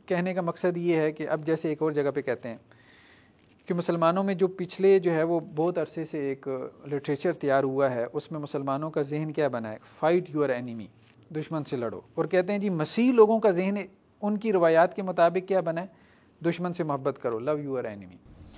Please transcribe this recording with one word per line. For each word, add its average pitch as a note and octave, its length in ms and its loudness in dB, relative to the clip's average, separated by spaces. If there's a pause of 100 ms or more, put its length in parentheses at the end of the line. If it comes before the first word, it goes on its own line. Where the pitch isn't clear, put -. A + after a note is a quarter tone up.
कहने F#3 260 0
का F3+ 80 -2
मकसद E3+ 360 -2
ये E3+ 220 2
है D#3 120 2
कि D#3 120 -8
अब D3+ 200 -2
जैसे D#3+ 280 0
एक D3 100 -6
और D#3 100 2
जगह C#3+ 180 0
पे C#3 120 -2
कहते A#2+ 260 -6
हैं A2 120 -12 (1080)
कि F#3 60 -2
मुसलमानों E3+ 500 2
में G3 120 -2
जो F#3 120 2
पिछले F#3+ 520 4
जो F3 100 0
है D#3+ 140 2
वो E3+ 160 0
बहुत D#3 380 -2
अरसे D#3+ 260 -4
से D#3 140 -8 (120)
एक C3+ 180 -8 (380)
लिटरेचर C#3+ 480 -2
तैयार C#3 300 2
हुआ C3+ 240 2
है, B2 180 -2
उसमें D3+ 340 -8
मुसलमानों C#3+ 500 -6
का D3+ 120 -2
जहन D3+ 300 -6
क्या D3 160 0
बना A#2 200 -6
है, G#2+ 100 -10 (240)
"Fight E3+ 280 2
your D3 200 0
enemy", A#2+ 360 -6 (460)
दुश्मन D3+ 300 -6
से C#3 140 -8
लड़ो। A2+ 280 -6 (140)
और E3 80 0
कहते F3+ 260 2
हैं G3+ 80 -2
जी G#3 100 -2
मसीह F#3 420 2
लोगों A3+ 260 8
का A3 120 4
जहन F#3+ 340 0 (380)
उनकी G#3 280 -2
रवायात E3+ 440 6
के G3+ 80 -6
मुताबिक F3+ 440 2
क्या F#3+ 140 2
बना E3 200 -2
है, F#3+ 100 -10 (520)
"दुश्मन E3+ 300 -2
से E3+ 120 -4
मोहब्बत C#3 340 -2
करो", A#2 220 -4
"Love D3 260 -2
your B2+ 180 -4
enemy"। G2 340 -12 (400)